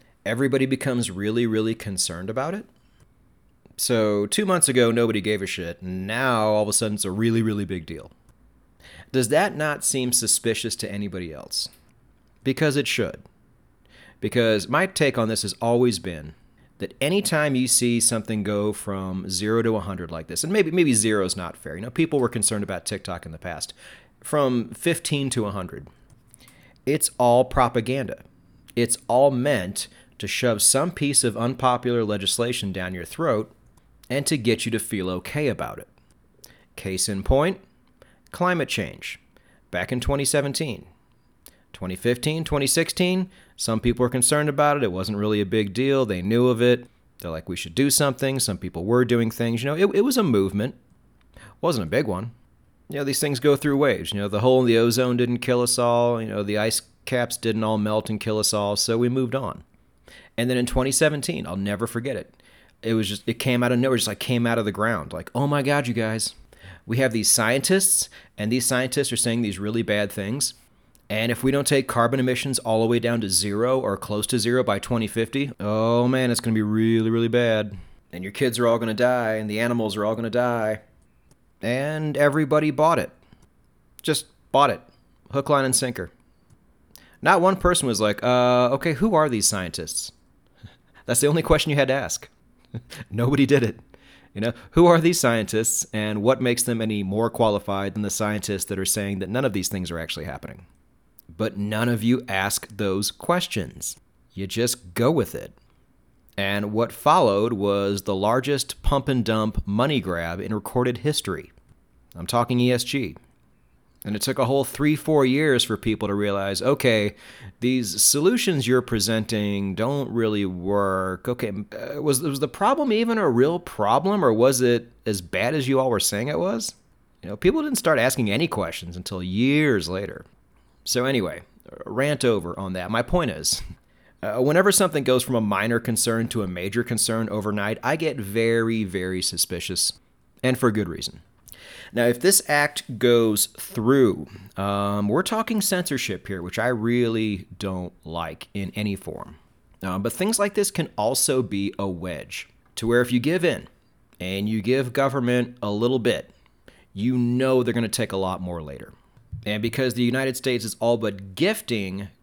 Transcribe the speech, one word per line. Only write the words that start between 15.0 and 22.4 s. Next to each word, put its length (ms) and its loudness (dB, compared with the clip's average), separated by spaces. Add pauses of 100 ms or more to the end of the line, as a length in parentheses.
on 120 0
this 140 -2
has 180 -6
always 360 2
been 360 -10 (460)
that 200 -8
anytime 560 0
you 120 2
see 340 2
something 420 -2
go 300 0
from 560 -6
zero 320 0
to 160 0
a 40 -2
hundred 300 -10
like 160 -10
this, 160 -4
and 80 -4
maybe, 200 2
maybe 220 4
zero 320 2
is 120 -4
not 200 -8
fair. 180 -12
You 60 -10
know, 80 -10
people 300 0
were 100 2
concerned 340 -2